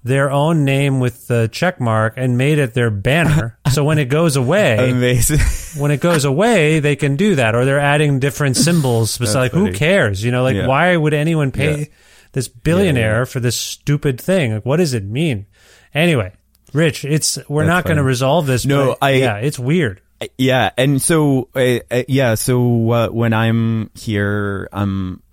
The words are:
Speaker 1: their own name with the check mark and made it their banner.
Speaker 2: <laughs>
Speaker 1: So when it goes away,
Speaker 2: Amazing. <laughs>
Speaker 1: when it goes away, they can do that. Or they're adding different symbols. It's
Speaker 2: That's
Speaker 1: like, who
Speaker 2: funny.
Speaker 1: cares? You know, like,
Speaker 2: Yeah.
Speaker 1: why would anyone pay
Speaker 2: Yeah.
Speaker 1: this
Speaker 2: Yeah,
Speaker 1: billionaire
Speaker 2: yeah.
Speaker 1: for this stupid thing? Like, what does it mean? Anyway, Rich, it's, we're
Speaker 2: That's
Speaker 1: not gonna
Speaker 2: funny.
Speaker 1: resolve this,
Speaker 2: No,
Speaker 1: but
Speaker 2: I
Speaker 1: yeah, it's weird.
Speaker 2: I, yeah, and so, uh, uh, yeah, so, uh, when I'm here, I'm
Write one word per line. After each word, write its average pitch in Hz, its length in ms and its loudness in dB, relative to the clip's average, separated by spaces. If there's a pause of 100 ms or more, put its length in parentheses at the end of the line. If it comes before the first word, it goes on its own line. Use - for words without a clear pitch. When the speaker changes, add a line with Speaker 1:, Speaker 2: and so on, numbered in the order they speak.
Speaker 1:
their 139 260 0
own 147 360 2
name 135 340 0
with 123 280 -4
the 117 240 0
check 180 300 -2
mark 110 360 0
and 127 200 -2
made 147 220 2
it 127 140 -2
their 120 180 0
banner. 127 720 0
Speaker 2:
<laughs> - 120 -2
Speaker 1:
So 151 80 0
when 156 140 2
it 147 80 0
goes 147 320 0
away, 127 540 2
Speaker 2:
Amazing. 123 480 2 (200)
<laughs> - 220 -14
Speaker 1:
when 147 100 0
it 139 80 0
goes 165 240 2
away, 160 560 2
they 143 160 0
can 139 220 -2
do 196 180 2
that. 117 200 2
Or 123 100 2
they're 139 120 2
adding 143 420 2
different 139 360 0
symbols. 131 540 2
It's - 100 -8
Speaker 2:
That's 117 160 -2
Speaker 1:
like, 127 160 0
who 185 140 0
Speaker 2:
funny. 185 120 -4
Speaker 1:
cares? 143 460 0
You 120 80 -2
know, 123 120 0
like, 127 120 0
Speaker 2:
Yeah. 90 120 -2
Speaker 1:
why 170 280 2
would 151 180 0
anyone 151 380 0
pay 147 280 -2
Speaker 2:
Yeah. 151 60 -6 (460)
Speaker 1:
this 131 160 -4
Speaker 2:
Yeah, - 60 -18 (100)
Speaker 1:
billionaire 135 560 0
Speaker 2:
yeah. 127 60 -2
Speaker 1:
for 123 160 -8
this 117 160 -2
stupid - 640 -4
thing? 165 320 0
Like, 107 120 -6
what 139 120 0
does 165 160 0
it 107 100 -4
mean? 113 440 -4 (460)
Anyway, 143 380 0 (400)
Rich, 147 320 -2
it's, 147 340 -2 (120)
we're 147 160 0
Speaker 2:
That's 165 80 2
Speaker 1:
not 180 100 0
gonna 160 120 -2
Speaker 2:
funny. 139 120 0
Speaker 1:
resolve 135 400 0
this, 127 180 0
Speaker 2:
No, 139 340 2
Speaker 1:
but - 20 -
Speaker 2:
I 139 140 2
Speaker 1:
yeah, 127 240 2
it's 139 200 -6
weird. 131 400 -2 (220)
Speaker 2:
I, 113 160 -10
yeah, 127 400 2
and 135 240 2
so, 147 520 2
uh, 127 260 2 (120)
uh, 123 160 0
yeah, 131 280 2
so, 120 560 0
uh, 117 180 0
when 113 240 -2
I'm 113 600 -2
here, 101 760 -4
I'm 95 500 -6 (120)